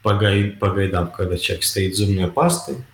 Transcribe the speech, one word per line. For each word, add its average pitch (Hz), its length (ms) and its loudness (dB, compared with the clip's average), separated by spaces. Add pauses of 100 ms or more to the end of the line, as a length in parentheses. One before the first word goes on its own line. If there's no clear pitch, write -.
по 101 120 4
гай-, 101 360 2 (100)
по 101 100 2
гайдам, 92 400 0
когда 90 260 -2
человек - 280 -4
стоит 92 300 -2
с 98 40 -2
зубной 98 320 2
пастой - 460 0 (160)